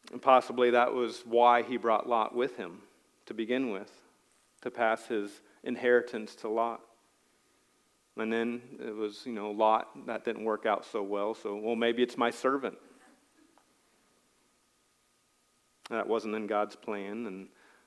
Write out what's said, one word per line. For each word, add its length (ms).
And 100
possibly 500
that 220
was 320
why 360
he 160
brought 320
Lot 260
with 220
him, 240
to 60
begin 380
with, 200
to 100
pass 340
his 360
inheritance 720
to 140
Lot. 320
And 160
then 280
it 160
was, 300
you 60
know, 200
Lot, 560
that 180
didn't 180
work 220
out 200
so 180
well, 320
so, 200
"Well, 200
maybe 260
it's 160
my 140
servant." 460
That 180
wasn't 280
in 120
God's 280
plan. 520
And 220